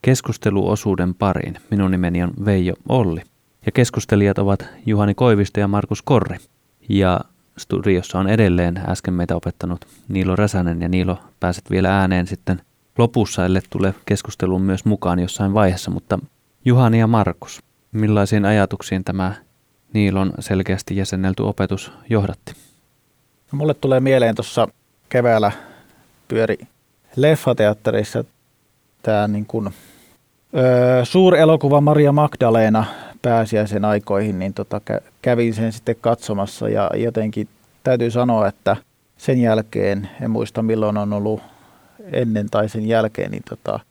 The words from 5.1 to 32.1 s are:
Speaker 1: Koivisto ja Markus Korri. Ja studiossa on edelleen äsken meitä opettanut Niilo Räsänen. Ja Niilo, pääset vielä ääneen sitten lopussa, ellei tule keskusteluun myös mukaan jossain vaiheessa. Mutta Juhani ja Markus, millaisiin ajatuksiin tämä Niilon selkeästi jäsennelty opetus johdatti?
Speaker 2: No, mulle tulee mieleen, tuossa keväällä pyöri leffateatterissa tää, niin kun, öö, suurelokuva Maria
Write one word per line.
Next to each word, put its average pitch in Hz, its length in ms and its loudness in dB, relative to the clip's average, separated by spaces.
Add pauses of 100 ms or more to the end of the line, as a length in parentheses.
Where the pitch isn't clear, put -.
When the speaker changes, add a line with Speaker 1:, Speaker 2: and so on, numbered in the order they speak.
Speaker 1:
Koivisto 104 440 2
ja 101 80 0
Markus 101 340 -2
Korri. 110 360 0 (520)
Ja 95 300 2 (380)
studiossa 95 640 -2
on 95 100 0
edelleen 90 480 2 (100)
äsken 92 260 -4
meitä 87 220 -2
opettanut 85 500 -8 (220)
Niilo 92 280 0
Räsänen. 90 460 0
Ja 87 80 -4
Niilo, 92 280 0 (220)
pääset - 320 -4
vielä 95 280 2
ääneen 92 280 0
sitten 92 340 -6 (360)
lopussa, 117 480 0
ellei 92 240 2
tule 95 240 -2 (120)
keskusteluun 92 560 -2
myös 95 240 -2
mukaan 92 340 0
jossain 95 340 -2
vaiheessa. 95 380 0
Mutta - 280 -6 (460)
Juhani 120 340 4
ja 113 80 2
Markus, 107 560 -2 (280)
millaisiin 104 540 2
ajatuksiin 98 580 0
tämä 95 300 -4 (600)
Niilon 95 460 0
selkeästi 95 560 -2
jäsennelty 95 480 -2
opetus 98 480 -4 (180)
johdatti? 104 440 -2 (960)
Speaker 2:
No, 143 60 -6
mulle 151 160 0
tulee 131 260 2
mieleen, 127 360 2
tuossa - 320 -2 (420)
keväällä 113 420 2 (760)
pyöri 113 300 0 (580)
leffateatterissa 117 1080 0 (760)
tää, 104 260 0
niin 104 180 -4
kun, 104 260 -6 (840)
öö, 127 480 4
suurelokuva 160 760 4
Maria 147 300 4